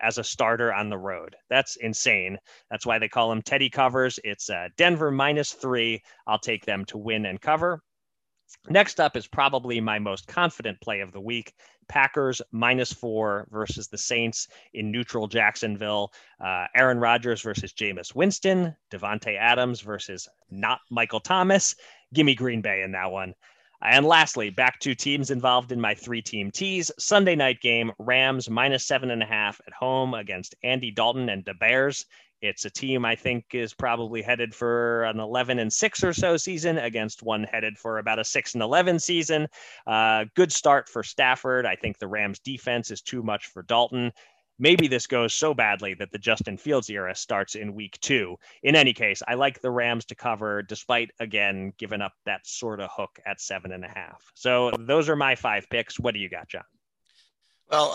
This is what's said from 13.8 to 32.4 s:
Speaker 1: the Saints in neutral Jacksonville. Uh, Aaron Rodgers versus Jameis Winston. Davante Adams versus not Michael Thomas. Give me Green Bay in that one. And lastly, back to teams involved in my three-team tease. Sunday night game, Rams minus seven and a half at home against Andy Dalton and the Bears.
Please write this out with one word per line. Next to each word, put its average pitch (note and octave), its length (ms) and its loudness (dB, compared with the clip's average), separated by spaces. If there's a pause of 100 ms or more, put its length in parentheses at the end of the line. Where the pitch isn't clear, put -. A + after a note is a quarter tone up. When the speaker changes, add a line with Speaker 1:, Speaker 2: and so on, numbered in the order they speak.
Speaker 1:
the G#2+ 100 -14
Saints A#2 480 -2 (260)
in G#2+ 200 -6
neutral A#2 340 -4
Jacksonville. G#2 840 0 (280)
Uh, F#2 340 -4
Aaron B2+ 260 6
Rodgers A#2 420 2
versus G2+ 300 -6
Jameis F#2+ 420 -6
Winston. F#3 600 2 (160)
Davante G#2 440 -4
Adams A#2+ 440 2
versus G2+ 480 -10 (200)
not A2 320 -2 (100)
Michael A#2 280 -2
Thomas. F#3 560 4 (400)
Give D3+ 100 6
me C3+ 120 6
Green A#2+ 240 0
Bay G2 220 0
in F#2+ 100 -6
that F#2 180 -4
one. F#2 240 -8 (480)
And C3+ 240 6
lastly, D#3 440 4
back B2+ 300 2
to C3+ 140 -2
teams C#3+ 380 -2
involved B2 400 2
in A#2+ 80 -4
my G#2+ 140 0
three-team A2 580 -8
tease. F#3 480 -4
Sunday G3 340 4
night C3 260 2
game, A#2 380 2
Rams B2+ 500 2
minus B2+ 360 0
seven C3 260 0
and A2+ 140 0
a - 20 -10
half G#2+ 400 -4
at - 60 -20
home C3 420 -2
against G2 480 -10
Andy B2 300 -2
Dalton A#2+ 360 0
and G2 160 -4
the G2 100 -8
Bears. C3 520 2 (360)